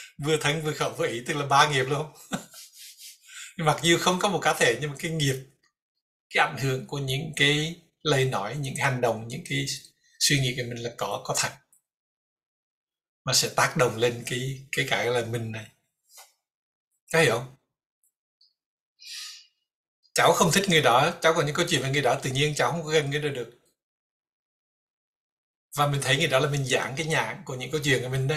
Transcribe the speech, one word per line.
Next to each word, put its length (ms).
vừa 200
thân 240
vừa 120
khẩu 160
vừa 180
ý, 200
tức 60
là 120
ba 240
nghiệp 140
luôn. 300
<laughs> 720
Mặc 240
dù 160
không 220
có 100
một 100
cá 140
thể, 280
nhưng 80
mà 100
cái 120
nghiệp, 240
cái 180
ảnh 100
hưởng 300
của 100
những 380
cái 460
lời 240
nói, 340
những 180
cái 140
hành 100
động, 260
những 220
cái 160
suy 200
nghĩ 180
của 120
mình 80
là 200
có, 280
có 120
thật. 140
Mà 80
sẽ 220
tác 220
động 200
lên 280
cái, 460
cái, 180
cái 160
là 200
mình 260
này. 140
Có 60
hiểu 120
không? 240
Cháu 200
không 180
thích 180
người 120
đó, 300
cháu 120
có 80
những 140
câu 140
chuyện 120
với 100
người 100
đó, 220
tự 60
nhiên 260
cháu 160
không 120
có 60
gần 200
người 120
đó 80
được. 200
Và 100
mình 160
thấy 140
người 100
đó 120
là 100
mình 160
giảng 320
cái 80
nhãn 400
của 100
những 160
câu 120
chuyện 200
của 60
mình 180
đó, 100